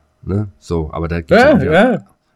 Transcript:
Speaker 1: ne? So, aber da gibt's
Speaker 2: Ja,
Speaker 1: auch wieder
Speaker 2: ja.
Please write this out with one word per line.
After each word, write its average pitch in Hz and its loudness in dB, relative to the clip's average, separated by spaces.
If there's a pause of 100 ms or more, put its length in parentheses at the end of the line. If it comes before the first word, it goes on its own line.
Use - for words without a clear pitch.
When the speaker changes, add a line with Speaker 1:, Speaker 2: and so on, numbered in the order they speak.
(240)
Speaker 1:
ne? 101 -4 (120)
So, 80 -6
aber 82 -6
da 85 -4
gibt's 196 2
Speaker 2:
Ja, 294 4
Speaker 1:
auch 175 0
wieder 147 -2 (200)
Speaker 2:
ja. 170 -6 (300)